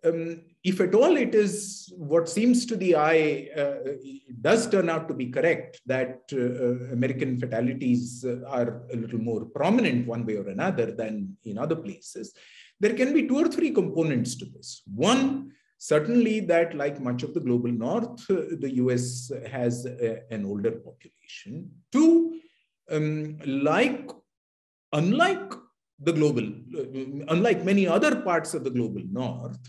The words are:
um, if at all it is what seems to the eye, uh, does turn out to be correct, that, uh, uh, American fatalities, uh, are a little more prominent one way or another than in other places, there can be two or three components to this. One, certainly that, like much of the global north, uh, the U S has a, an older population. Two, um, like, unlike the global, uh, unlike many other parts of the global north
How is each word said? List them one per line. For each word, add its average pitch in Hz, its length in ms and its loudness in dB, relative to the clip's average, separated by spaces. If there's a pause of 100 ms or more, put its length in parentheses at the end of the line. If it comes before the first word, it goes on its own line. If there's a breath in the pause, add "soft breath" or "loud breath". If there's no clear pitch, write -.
um, 165 360 -2 (220)
if 185 160 0
at 185 160 4
all 302 220 8
it 233 180 0
is - 600 0
what 165 320 2
seems 240 360 4
to 226 120 -4
the 175 180 4
eye, 151 640 4
uh, 143 180 0 (680)
does 190 280 2
turn 185 200 4
out 160 200 -2
to 160 40 -2
be 127 140 -4
correct, 135 580 0
that, 127 360 -2 (120)
uh, 139 40 -2
uh, 123 560 -2
American 127 440 -2
fatalities, 123 880 -2
uh, 123 220 -4
are 120 360 -4 (100)
a - 20 -6
little 113 240 -4
more 110 260 -4
prominent 147 600 2
one 117 180 -4
way 107 100 -2
or 98 120 -4
another 120 440 -2
than 104 520 -8
in 104 140 -8
other 151 180 -2
places, - 580 -14 (460 loud breath)
there 220 140 2
can 262 200 2
be 285 140 4
two 262 100 2
or 330 120 4
three 320 220 0
components 156 640 0
to - 100 -12
this. - 380 -18 (280)
One, 269 400 0 (260 loud breath)
certainly 214 640 2
that, 170 340 2
like 143 260 -4
much 123 220 -2
of 143 100 -8
the 170 80 -2
global 120 300 0
north, 143 580 -4
uh, 196 60 4 (240)
the 135 160 -4
U 123 160 2
S 123 400 -2 (200)
has 123 340 -2
a, 120 360 -4 (120)
an 104 120 -4
older 101 260 -2
population. - 1000 -16 (220)
Two, 330 480 6 (500 loud breath)
um, 151 560 -2
like, 151 640 0 (840)
unlike 262 600 2 (460)
the 156 140 0
global, 139 340 2 (300)
uh, 135 520 -8
unlike 175 340 2
many 190 240 4
other 214 340 2
parts 170 320 -2
of 143 100 -4
the 131 60 -2
global 110 420 -4
north 123 580 -8